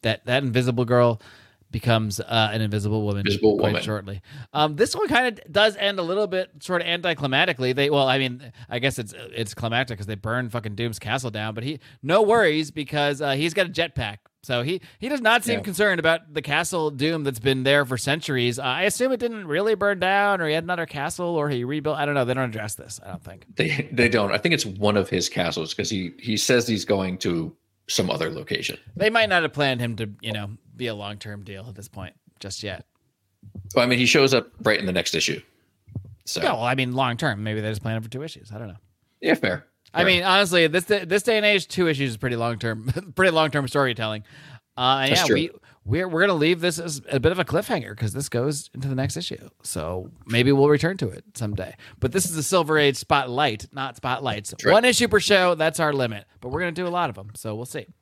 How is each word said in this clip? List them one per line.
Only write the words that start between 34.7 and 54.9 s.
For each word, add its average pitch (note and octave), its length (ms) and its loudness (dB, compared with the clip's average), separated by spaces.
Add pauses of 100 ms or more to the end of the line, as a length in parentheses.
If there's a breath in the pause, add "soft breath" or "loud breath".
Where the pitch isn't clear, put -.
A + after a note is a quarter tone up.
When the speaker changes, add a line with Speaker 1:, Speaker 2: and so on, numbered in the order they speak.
Speaker 2:
in G2 80 -2
the F#2 60 -2
next F2 220 0
issue. - 260 -2 (840)
So. - 180 -6
Speaker 1:
Yeah, B3 100 0
well, A#2 120 -2
I B2+ 100 2
mean, B2+ 200 -2
long-term. B2 480 -2
Maybe G#2+ 180 -4
they're G#2+ 120 -4
just G#2 100 -6
planning A2 200 -4
for A2 80 -12
two B2 120 -10
issues. A#2+ 300 -16
I G#2+ 60 -12
don't A2+ 100 -12
know. F#2 80 -16 (440)
Speaker 2:
Yeah, - 140 2
fair. - 320 -2 (260)
Speaker 1:
I - 60 -2
Speaker 2:
Fair. F3+ 80 4
Speaker 1:
mean, F3+ 180 4
honestly, F#3 420 4
this, E3+ 180 2
this F#3+ 380 0
day A3+ 140 4
and G#3 100 2
age, G3+ 220 4
two F3+ 180 2
issues C#3 260 0
is A2 40 -8
pretty B2 200 -2
long-term, A#2 760 -4
<laughs> - 20 -18
pretty F#3 160 4
long-term D#3 380 2
storytelling. A2+ 560 0 (520 loud breath)
Uh, C3 260 4
and C3+ 100 2
Speaker 2:
That's F3+ 80 4
Speaker 1:
yeah, E3+ 60 2
Speaker 2:
true. A#2+ 100 4
Speaker 1:
we, E3 140 -2 (340 soft breath)
we're, E3 240 0
we're E3 140 0
gonna G3 120 4
leave D#3+ 260 4
this E3 200 0
as D#3 200 -8 (100)
a C3+ 100 2
bit D#3 100 4
of F#3 80 -2
a F3+ 60 0
cliffhanger D3 520 -2
'cause G#2+ 160 -2
this C#3 160 -6
goes C#3 460 -2
into C3 140 -6
the C3+ 80 -2
next C#3 200 -2
issue. - 340 -10 (120)
So F2+ 480 -6 (160)
maybe A#2+ 240 4
we'll C#3 200 6
return E3 260 2
to B2 140 -4
it - 120 -16 (120)
someday. G#2 420 -6 (240 loud breath)
But C3 120 2
this F#3+ 120 0
is E3+ 100 -4
the D#3 80 -4
Silver D#3 360 2
Age C#3+ 180 4
Spotlight, C3 760 0
not C3+ 240 -8
Spotlights. B2 540 -4
Speaker 2:
That's - 140 -14
right. - 80 6
Speaker 1:
One A3 140 6
issue A#3+ 200 4